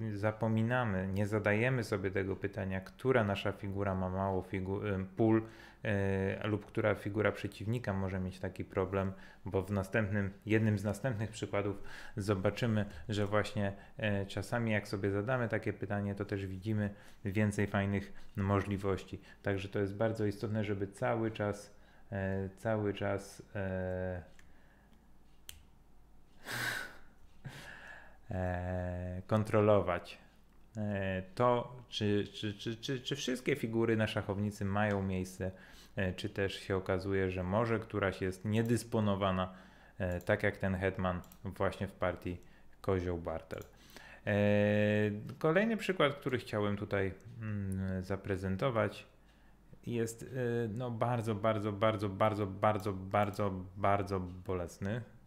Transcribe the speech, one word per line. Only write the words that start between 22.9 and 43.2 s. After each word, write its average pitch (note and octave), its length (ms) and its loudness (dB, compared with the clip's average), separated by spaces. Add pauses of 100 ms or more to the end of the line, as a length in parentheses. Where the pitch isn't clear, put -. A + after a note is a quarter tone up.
czas, G2+ 480 -4 (120)
e, F#2 680 -2 (2250)
<laughs> - 1900 -10
e, F2+ 960 -4
kontrolować, G#2 920 4 (580)
e, G2 460 -2 (120)
to, B2 420 2 (120)
czy, G#2 440 0
czy, G#2+ 220 -6
czy, A2+ 220 -8
czy, B2 240 -6
czy - 160 -4
wszystkie A#3+ 400 -2
figury A2+ 400 2
na A2 100 2
szachownicy G2+ 580 -2
mają G2+ 380 2
miejsce, F#2 480 -2 (460)
e, F#2 160 0
czy - 160 -6
też G2 260 -2
się - 220 -2
okazuje, F#2+ 540 0
że F#2 120 -2
może A2 360 2
któraś G2+ 440 0
jest F#2 220 -2
niedysponowana, G#2 1120 2 (440)
e, F2+ 220 0
tak G#2+ 220 2
jak G2+ 140 2
ten F#2+ 180 0
hetman F#2 460 0 (240)
właśnie F#2+ 440 -2
w - 40 -10
partii F2+ 480 -2 (400)
Kozioł F2+ 380 0
Bartel. E2 440 -6 (640)